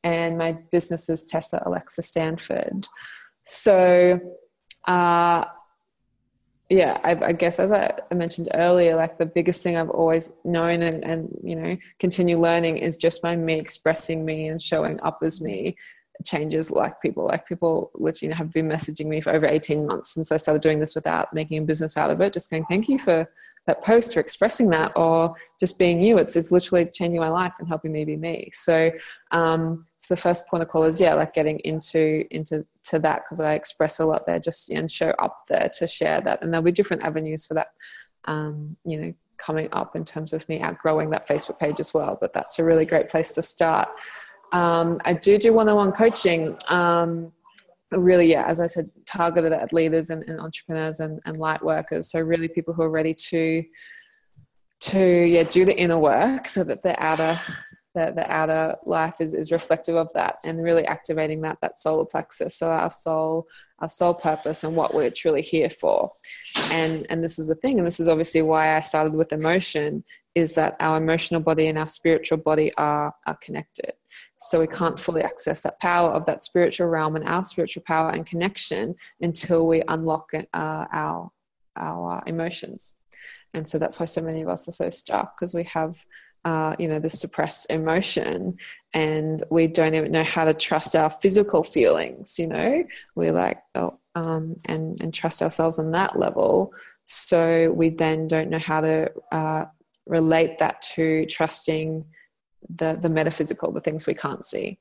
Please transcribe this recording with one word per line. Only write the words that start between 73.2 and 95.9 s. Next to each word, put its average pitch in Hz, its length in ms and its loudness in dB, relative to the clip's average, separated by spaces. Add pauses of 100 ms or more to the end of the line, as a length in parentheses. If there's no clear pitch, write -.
are 160 160 -6
connected. - 500 -12 (480)
So - 200 0
we 160 80 2
can't 160 320 -4
fully 165 220 -2
access - 400 -4
that - 180 -6
power 175 300 2
of 160 160 -2
that - 180 -4
spiritual 175 420 2
realm 160 300 0
and 156 100 -6
our 180 160 0
spiritual 175 420 -6
power 160 260 0
and 165 140 -6
connection 170 720 -4 (260)
until 165 460 2
we 165 220 4
unlock, 160 440 -2
uh, 160 120 -6 (100)
our, 156 760 -6 (420)
our - 500 -8
emotions. 165 680 -8 (600)
And 160 140 -8
so 156 140 -4
that's - 180 -4
why 170 80 -4
so 165 140 -4
many 160 220 -6
of 160 60 -6
us 170 200 -6
are 170 40 -10
so 170 180 -4
stuck, - 460 -6
'cause 175 180 -8
we 170 100 -4
have, 165 420 -8 (380)
uh, 156 340 -2
you 170 80 -4
know, 156 140 -2
this 165 180 -4
suppressed - 500 -4
emotion, 175 880 -2 (360)
and 156 560 0
we 165 160 4
don't 160 300 2
even 151 160 0
know 160 100 2
how 160 220 0
to 156 100 4
trust - 400 0
our 156 160 4
physical 196 540 2
feelings, 80 720 0
you 170 80 -4
know, 233 380 0 (320)
we're 165 160 2
like, - 280 0 (140)
oh, - 240 -4 (160)
um, 165 420 -4 (100)
and, 160 340 -6
and 165 120 -6
trust - 300 -4
ourselves 165 380 0
on 160 100 -4